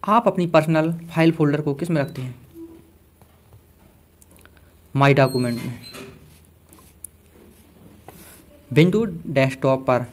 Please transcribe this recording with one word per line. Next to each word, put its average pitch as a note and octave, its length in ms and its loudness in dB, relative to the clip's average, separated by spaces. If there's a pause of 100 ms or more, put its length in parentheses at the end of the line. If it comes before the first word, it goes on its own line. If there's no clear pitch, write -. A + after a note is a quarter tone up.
आप A3 240 2
अपनी F3+ 200 0
personal D#3+ 460 2
फाइल E3 380 0
folder D3+ 300 0
को D3 120 -4
किस E3+ 160 -6
में D#3 120 0
रखते C3 200 -8
हैं? B2+ 140 -12 (2500)
My C#3 120 4
Document B2+ 560 0
में। A#2+ 140 -12 (3000)
विंडो F#3 340 4
डेस्कटॉप C3 840 -2
पर B2 120 2 (140)